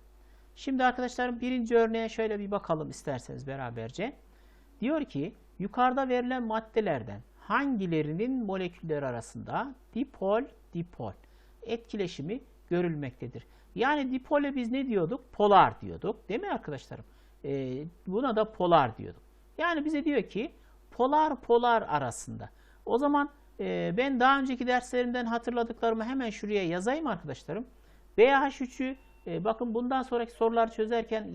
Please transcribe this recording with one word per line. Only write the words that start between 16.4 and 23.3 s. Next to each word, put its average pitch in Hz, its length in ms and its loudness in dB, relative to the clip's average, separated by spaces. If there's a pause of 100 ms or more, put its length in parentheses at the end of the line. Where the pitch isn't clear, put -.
mi 403 100 -6
arkadaşlarım? - 540 -8 (400)
E, 135 380 -4 (240)
buna 220 280 0
da 214 160 0
polar 165 460 4
diyorduk. 95 240 -12 (360)
Yani 311 280 0
bize 311 200 0
diyor 285 180 2
ki 220 280 -6 (400)
polar 294 500 2
polar 240 400 4
arasında. 117 680 -4 (360)
O - 120 2
zaman, 285 320 2 (300)